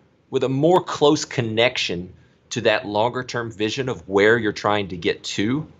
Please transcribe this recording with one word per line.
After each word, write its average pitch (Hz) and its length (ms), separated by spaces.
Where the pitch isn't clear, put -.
with 131 120
a 127 60
more 160 320
close 151 420
connection 110 880
to 117 120
that 107 240
longer 113 380
term 120 280
vision 110 380
of 87 200
where 104 280
you're 107 140
trying 104 360
to 87 100
get 87 260
to. 127 440